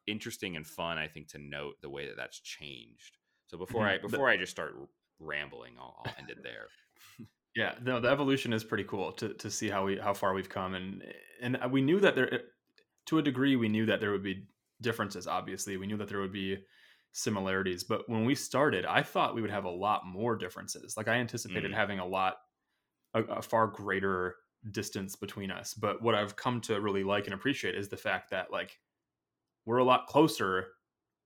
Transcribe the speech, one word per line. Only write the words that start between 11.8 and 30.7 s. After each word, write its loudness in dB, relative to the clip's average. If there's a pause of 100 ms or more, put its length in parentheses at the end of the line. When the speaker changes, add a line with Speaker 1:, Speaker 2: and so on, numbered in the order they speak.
Speaker 2:
knew 6
that 8
there, 4 (640)
to 4
a 6
degree, 4
we 4
knew 4
that 4
there 0
would 2
be -4 (340)
differences, -2
obviously. -4
We -4
knew -2
that -4
there -4
would -2
be -2 (540)
similarities. 0
But -2
when 2
we 4
started, 2
I 4
thought 0
we -2
would 0
have -2
a -4
lot 2
more 0
differences. -8
Like, -4
I 4
anticipated -2
Speaker 1:
Mm. -4
Speaker 2:
having 2
a -4
lot, 0 (800)
a, 4
a -4
far 4
greater 0 (340)
distance -6
between -8
us. -8
But 0
what 4
I've 2
come -2
to 0
really 2
like 2
and -6
appreciate -2
is -4
the -8
fact -2
that, -4
like, -6 (880)
we're 2
a 8
lot 6
closer 4 (580)